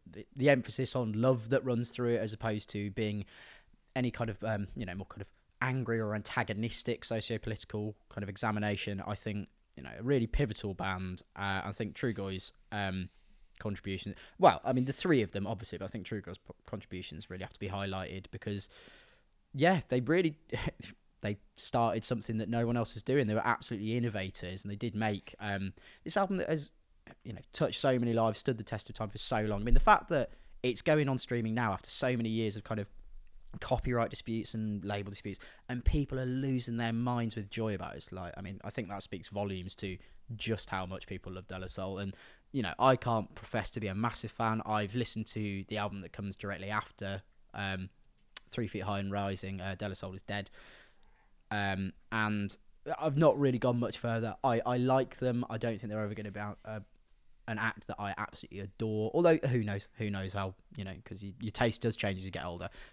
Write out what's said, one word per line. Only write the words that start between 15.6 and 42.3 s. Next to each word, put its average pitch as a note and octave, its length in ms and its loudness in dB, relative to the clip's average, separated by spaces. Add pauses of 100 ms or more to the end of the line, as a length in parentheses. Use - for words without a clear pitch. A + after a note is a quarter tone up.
but F#2+ 60 -6
I F#2+ 40 -6
think G2 180 -8
Trugoy's F#2+ 320 -8
p-, - 160 -18 (120)
contributions F#2 600 -10
really F#2 140 -8
have - 100 -10
to - 80 -20
be G2+ 80 -4
highlighted F#2+ 640 -4
because, G2+ 380 -6 (840)
yeah, D#3+ 340 6
they B2+ 120 4
really, D#3 360 2 (420)
<laughs> - 440 -18
they G#2 160 -2 (180)
started A2+ 480 2
something A2+ 340 0
that G#2+ 100 -2
no A#2 180 2
one A#2+ 100 2
else A#2 180 0
was G#2+ 80 -8
doing. C3 240 4
They G#2+ 80 2
were G#2+ 100 2
absolutely A2+ 520 0
innovators, F#2+ 680 -2
and G2+ 80 -6
they G#2 40 -6
did A2 180 -4
make, G#2+ 460 -2
um, G2 320 -2 (320)
this D#3+ 120 0
album F#3+ 200 2
that - 120 -2
has, D3 220 -2 (540)
you A#2+ 80 -10
know, A#2 80 -10 (120)
touched - 280 2
so C3 180 6
many A#2 140 4
lives, A2+ 260 4
stood A#2+ 200 0
the A2 60 -6
test - 240 -4
of - 60 -10
time A2 140 -4
for A#2 100 -4
so A2+ 220 2
long. G#2+ 220 2
I - 20 -2
mean, A#2+ 100 10
the - 60 12
fact - 300 8
that C#3 200 2 (320)
it's B2 200 2
going D3+ 260 6
on C3 100 2
streaming A2+ 360 0
now A#2 180 2
after - 180 -4
so B2+ 260 2
many A#2 120 2
years A2 280 2
of G2+ 60 -8
kind G#2+ 160 -4
of G2+ 80 -4 (760)
copyright A#2+ 500 2
disputes - 440 -4
and G#2+ 300 -2
label G2+ 260 -2
disputes, G2+ 300 -8 (280)
and B2 160 -4
people C3+ 360 4
are B2+ 60 -2
losing B2+ 500 0
their A#2 160 0
minds A#2 420 0
with G2+ 160 -6
joy A2 240 0
about - 200 -6
it. - 20 -10
It's - 160 -10
like, F#2 240 -8
I - 40 -10
mean, F#2+ 220 -10
I G#2 80 -8
think G#2 200 -6
that G2+ 120 -6
speaks - 260 -8
volumes G2 480 -4
to F#2+ 200 -6 (400)
just A2 340 -2
how F#2+ 160 -2
much F#2 220 -8
people F#2+ 240 -8
love F#2 160 -10
De F#2+ 100 -8
La F#2 80 -6
Soul. F#2+ 320 -6
And, G2 160 -4 (380)